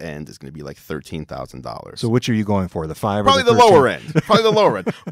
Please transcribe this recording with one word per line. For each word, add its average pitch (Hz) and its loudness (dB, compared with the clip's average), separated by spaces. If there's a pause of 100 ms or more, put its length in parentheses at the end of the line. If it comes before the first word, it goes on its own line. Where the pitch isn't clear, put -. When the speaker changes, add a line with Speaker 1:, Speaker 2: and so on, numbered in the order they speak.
Speaker 1:
end 78 -12
is - -20
gonna 69 -18
be, 76 -16
like, 71 -14
thirteen 78 -10
thousand 67 -14
dollars. - -16
Speaker 2:
So 120 -2
which 120 0
are 120 0
you 107 0
going 98 -2
for, 82 -8
the 78 -10
five 123 -2
or 202 -2
Speaker 1:
Probably 269 2
Speaker 2:
the 240 4
Speaker 1:
the 226 2
lower 185 8
Speaker 2:
thirteen? 95 -8
Speaker 1:
end. 160 0
Probably 220 2
the 220 2
lower 180 2
Speaker 2:
<laughs> - -
Speaker 1:
end. 165 -6 (200)